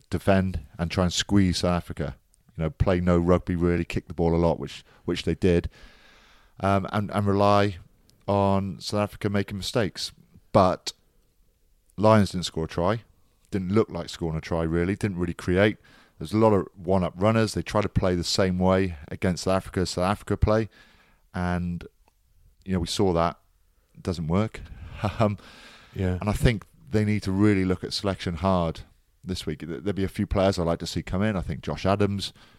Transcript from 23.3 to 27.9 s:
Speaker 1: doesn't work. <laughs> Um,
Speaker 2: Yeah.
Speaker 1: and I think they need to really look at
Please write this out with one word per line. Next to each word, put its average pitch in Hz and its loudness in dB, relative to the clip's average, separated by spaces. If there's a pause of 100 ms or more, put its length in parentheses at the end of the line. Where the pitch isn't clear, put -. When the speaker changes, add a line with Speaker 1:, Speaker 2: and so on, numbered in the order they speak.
Speaker 1:
doesn't 82 -6
work. 101 -2 (420)
<laughs> 104 -4
Um, 104 0 (580)
Speaker 2:
Yeah. 92 -2
Speaker 1:
and 104 -2
I - 0
think 107 0 (260)
they 107 0
need 104 0
to 95 -2
really 98 4
look 92 0
at - -10